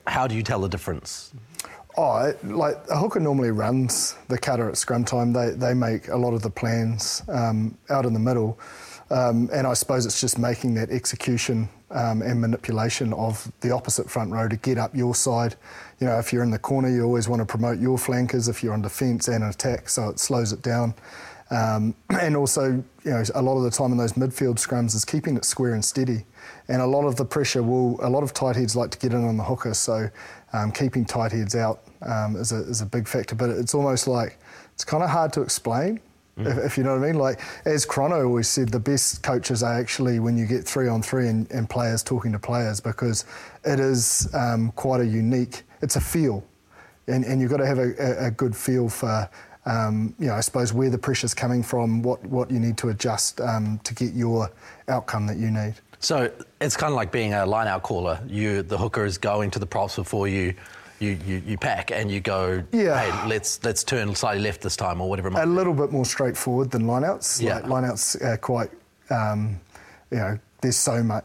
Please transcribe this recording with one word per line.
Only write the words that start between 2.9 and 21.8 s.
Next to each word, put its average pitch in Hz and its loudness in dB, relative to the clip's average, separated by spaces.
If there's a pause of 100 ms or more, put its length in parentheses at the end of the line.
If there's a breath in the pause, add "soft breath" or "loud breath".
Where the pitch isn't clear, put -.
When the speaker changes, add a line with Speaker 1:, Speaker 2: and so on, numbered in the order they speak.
Speaker 2:
hooker 208 2
normally 139 2
runs 117 0 (140)
the 127 0
cutter 117 0
at - -4
scrum 120 0
time. 120 2
They, 120 2
they 123 0
make 117 0
a - -2
lot 123 2
of 113 0
the 110 -2
plans, 113 -2
um, 113 0 (120)
out 139 2
in 120 2
the 110 0
middle. 113 2 (520 loud breath)
Um, 123 2
and 131 2
I 127 2
suppose 127 0
it's - -2
just 123 0
making 120 0
that 113 -2
execution, 120 -2 (220)
um, 117 0
and 120 0
manipulation 113 0
of 110 -4
the 120 0
opposite - -2
front 107 -4
row 113 0
to 110 0
get 127 0
up - -2
your 123 2
side. 117 0 (440 loud breath)
You 131 2
know, 113 2
if 113 -2
you're 120 2
in 120 4
the 110 0
corner, 135 2
you 123 4
always 117 2
wanna 117 2
promote 113 0
your 127 4
flankers 123 0
if 110 -4
you're 113 0
on 107 0
defence 117 0
and 117 0
attack, 110 -2
so 110 0
it - -4
slows 113 0
it - -8
down. 117 2 (560 loud breath)
Um, 110 0